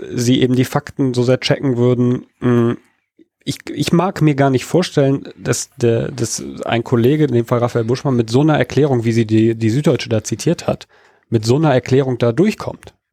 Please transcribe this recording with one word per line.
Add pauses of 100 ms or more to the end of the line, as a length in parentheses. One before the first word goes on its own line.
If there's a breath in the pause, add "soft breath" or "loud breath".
(120)
sie
eben
die
Fakten
so
sehr
checken
würden. (140)
Mm, (720)
ich, (120)
ich
mag
mir
gar
nicht
vorstellen,
dass (100)
der,
dass (220)
ein
Kollege,
in
dem
Fall
Raphael
Buschmann,
mit
so
einer
Erklärung,
wie
sie
die,
die
Süddeutsche
da
zitiert
hat, (440 soft breath)
mit
so
einer
Erklärung
da
durchkommt. (200)